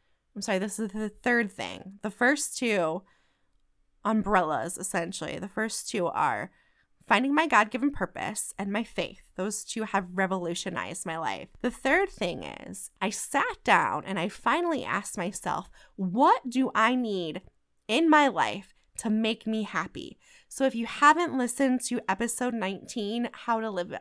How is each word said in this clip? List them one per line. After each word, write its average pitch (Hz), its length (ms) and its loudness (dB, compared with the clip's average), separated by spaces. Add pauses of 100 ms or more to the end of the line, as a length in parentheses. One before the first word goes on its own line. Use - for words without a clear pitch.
(360)
I'm 202 60 -8
sorry, 196 180 0
this 202 200 -4
is 220 100 -2
the 214 200 -4
third 233 420 0
thing. 190 500 -10
The 196 100 -6
first 262 460 0
two 190 460 0 (1000)
umbrellas, 185 720 2
essentially, 170 640 -4
the 196 80 -8
first 220 420 -6
two 180 180 0
are 135 440 0 (560)
finding 254 280 4
my 320 120 4
God-given 220 440 4
purpose - 640 -6
and 196 140 -4
my 214 120 -2
faith. - 520 -8
Those 202 280 -4
two - 200 -6
have 202 300 0
revolutionized 180 920 -2
my 165 120 -4
life. 104 320 -4 (120)
The 247 100 -2
third 359 380 2
thing 170 340 -6
is - 480 -12 (100)
I 196 80 0
sat 370 540 -2
down 151 420 4
and 190 120 -4
I 165 120 -2
finally 320 540 -2
asked 185 340 -4
myself, 180 520 -4 (260)
"What 240 540 2
do 254 240 2
I 226 220 4
need 190 460 -2 (460)
in 311 220 4
my 294 180 8
life 165 460 0 (260)
to 226 100 -2
make 220 360 0
me 220 180 -2
happy?" - 540 -6 (300)
So - 180 0
if 262 100 2
you 233 100 -4
haven't 302 520 4
listened 254 480 2
to - 220 -2
episode 233 460 -2
nineteen, 214 800 -4
How 226 260 -2
to 220 100 -4
Live 185 320 -4